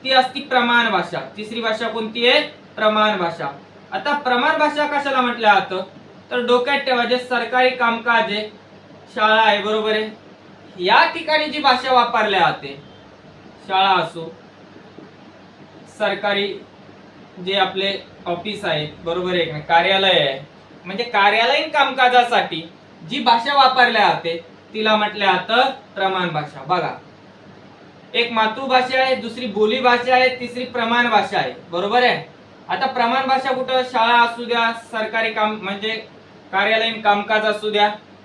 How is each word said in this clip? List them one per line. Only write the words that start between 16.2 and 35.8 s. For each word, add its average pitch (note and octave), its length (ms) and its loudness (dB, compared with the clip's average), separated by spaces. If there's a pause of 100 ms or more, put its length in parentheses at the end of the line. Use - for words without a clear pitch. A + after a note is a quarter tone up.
जे F#3+ 80 -4
आपले F#3+ 400 -2 (320)
ऑफिस F#3+ 400 -8
आहेत, D3+ 240 -4 (140)
बरोबर F3+ 300 -4
आहे F3 120 0
का D3 60 -8
नाही, D3+ 120 -10
कार्यालय F#3 560 2
आहे, C#3 200 -2 (460)
म्हणजे G3 180 -6
कार्यालयीन A#3 680 2
कामकाजासाठी B3 920 2 (480)
जी B3+ 140 -6
भाषा A#3+ 300 2
वापरल्या B3 540 4
जाते E3 380 -2 (280)
तिला G#3+ 220 0
म्हटलं G#3 300 -2
जातं G#3+ 440 2 (260)
प्रमाण F#3+ 340 -2
भाषा. D3+ 340 -8
बघा, D#3+ 300 -2 (1200)
एक A#3 180 0
मातृभाषा B3+ 680 0
आहे, C4 140 2
दुसरी A#3 320 -8
बोलीभाषा A#3+ 680 2
आहे, B3 240 2
तिसरी B3 260 -8
प्रमाण A#3+ 440 -2
भाषा G3+ 280 0
आहे, C3 160 -4 (160)
बरोबर G3+ 340 0
आहे. E3+ 200 0 (460)
आता F#3 160 -2
प्रमाण C4 420 0
भाषा C4+ 260 0
कुठं? B3+ 280 -2 (100)
शाळा A#3 300 4
असू A#3 240 0
द्या, A#3 260 0 (200)
सरकारी A3 420 -4
काम G#3+ 280 0
म्हणजे G3+ 280 -6 (600)